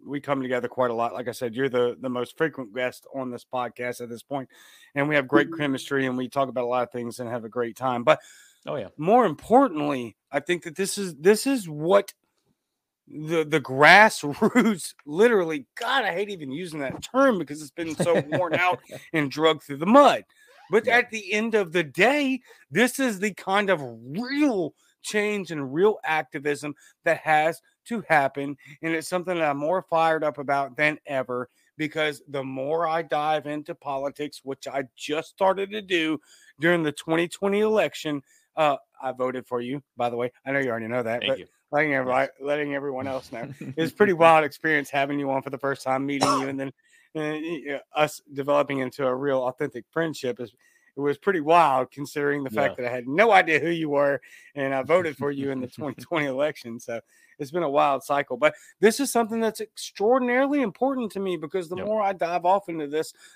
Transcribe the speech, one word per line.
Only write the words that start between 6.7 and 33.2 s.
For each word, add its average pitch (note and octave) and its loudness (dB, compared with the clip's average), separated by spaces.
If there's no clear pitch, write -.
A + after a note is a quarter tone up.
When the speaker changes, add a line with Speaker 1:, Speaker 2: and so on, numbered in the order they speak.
Speaker 1:
of A#2+ -6
things A#2+ -8
and A#2+ -8
have A#2 -8
a - -12
great A#2 -4
time. B2 -2
But D3 4
Speaker 2:
Oh, D3 -6
yeah. G#2 -8
Speaker 1:
more G#3+ 4
importantly, D3+ 2
I C#3+ -2
think F3 -4
that D#3+ -12
this F#3+ -4
is, F#3 -6
this F#3+ 4
is C4 -2
what E3 2
the, D#3 -2
the D3+ 0
grassroots, F3 6
<laughs> - -20
literally, E3 2
God, B3 -2
I F#3+ -2
hate G3+ -4
even D3+ -10
using D#3 -8
that C3+ -8
term C4 2
because D3+ -8
it's D3+ -16
been E3 -8
so F3 2
worn D#3 0
out F3+ 0
Speaker 2:
<laughs> - -16
Speaker 1:
and D3 0
drugged D#3 2
through C#3 -10
the D#3 -4
mud. A3 6
But A3 2
Speaker 2:
Yeah. A#3 4
Speaker 1:
at A#3 0
the G3+ -6
end A3 0
of F#3+ 0
the F3 2
day, B3+ 2
this A3+ 2
is B3 0
the G3 -2
kind G3 0
of F3 2
real F3+ -2
change G#3 -2
and C#3 -6
real G3 4
activism D3 -4
that D#3+ 2
has D#3 2
to A3+ -6
happen. C#3+ 2
And E3 -2
it's D#3+ -4
something F3+ -4
that D#3+ 2
I'm C#3 -2
more E3+ 0
fired D#3+ 0
up D3+ -2
about C#3 -2
than D3+ 0
ever, B2+ -4
because D3+ -4
the C#3 -6
more C3+ -4
I D#3+ -2
dive D3+ -2